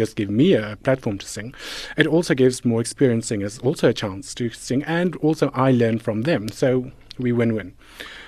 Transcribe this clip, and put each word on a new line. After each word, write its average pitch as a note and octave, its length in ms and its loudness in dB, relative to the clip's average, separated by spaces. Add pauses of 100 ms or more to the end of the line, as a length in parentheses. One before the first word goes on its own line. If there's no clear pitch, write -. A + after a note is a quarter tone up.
just - 120 -4
give G2+ 140 -2 (120)
me F3+ 120 6
a G#2+ 300 0
platform B2+ 360 -2
to - 80 -16
sing, A2 260 -12 (440)
it D#3 100 4
also E3 260 2
gives B2+ 320 4
more A#2 160 2
experienced A#2 480 2
singers G#2 300 -4
also D3 300 2
a A2+ 40 4 (100)
chance F#2+ 320 -8
to A#2+ 140 -4
sing, C3 340 -4
and E3+ 340 -2
also D3+ 360 0
I C3 180 4
learn A#2 280 2
from A2 240 -4
them. A#2 260 -2
So C3 200 0 (500)
we B2 120 -2
win-win. A2+ 420 -2 (540)